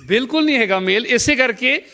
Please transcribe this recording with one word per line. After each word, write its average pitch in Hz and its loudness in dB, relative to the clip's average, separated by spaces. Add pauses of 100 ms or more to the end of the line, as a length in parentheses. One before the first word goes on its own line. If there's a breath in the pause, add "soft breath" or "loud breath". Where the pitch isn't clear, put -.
ਬਿਲਕੁਲ 254 0
ਨਹੀਂ 294 0
ਹੈਗਾ 190 0
ਮੇਲ। 190 -2
ਇਸੇ 254 2
ਕਰਕੇ 254 0 (160 loud breath)